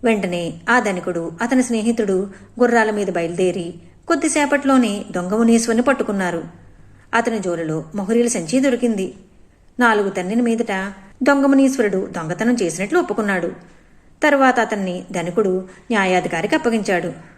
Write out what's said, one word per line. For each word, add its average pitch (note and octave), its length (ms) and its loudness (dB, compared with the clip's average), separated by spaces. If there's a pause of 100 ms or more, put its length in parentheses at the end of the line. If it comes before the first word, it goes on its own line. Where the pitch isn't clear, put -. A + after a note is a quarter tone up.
వెంటనే F3+ 500 -2 (160)
ఆ A#3+ 80 4
ధనికుడు, F3 540 -4 (100)
అతని B3+ 200 2
స్నేహితుడు A3 680 -2 (300)
గుర్రాల A#3 300 4
మీద G#3 160 -2
బయలుదేరి F3 680 -2 (340)
కొద్దిసేపట్లోనే C#4 1000 2
దొంగ F3+ 240 -4
మునీశ్వరుని A3+ 480 4
పట్టుకున్నారు. F#3+ 640 0 (720)
అతని A3+ 240 0
జోలులో E3 460 -4 (100)
మొహరీల A3+ 320 0
సంచి A3+ 340 0
దొరికింది. A#3 540 0 (680)
నాలుగు G#3+ 300 4
తన్నిన F#3+ 320 -2
మీదట A3+ 300 0 (500)
దొంగ C#4 240 4
మునీశ్వరుడు B3+ 720 2
దొంగతనం F3+ 460 -2
చేసినట్లు F#3+ 360 -2
ఒప్పుకున్నాడు. G3 540 -2 (680)
తర్వాత C4+ 380 4
అతన్ని F#3+ 520 -4
ధనికుడు F#3 520 -2 (260)
న్యాయాధికారికి F#3 640 0
అప్పగించాడు. G3+ 580 0 (260)